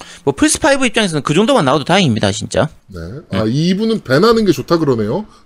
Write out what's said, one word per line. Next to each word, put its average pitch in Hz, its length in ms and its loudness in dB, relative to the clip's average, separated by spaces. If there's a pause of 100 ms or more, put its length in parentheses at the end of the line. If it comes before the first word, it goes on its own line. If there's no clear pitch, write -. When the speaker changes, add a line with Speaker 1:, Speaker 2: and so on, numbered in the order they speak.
(240)
Speaker 1:
뭐, 143 100 0
플스 302 260 0
파이브 269 260 2
입장에서는 190 360 -2
그 - 120 -2
정도만 220 320 2
나와도 135 180 2
다행입니다, 139 480 0
진짜. - 380 -2 (180)
Speaker 2:
네. 90 120 -16 (300)
Speaker 1:
네. - 80 -4
Speaker 2:
아, 110 80 0
이분은 185 600 0
밴하는 214 400 2
게 180 80 4
좋다 170 240 -2
그러네요. 139 480 -2 (200)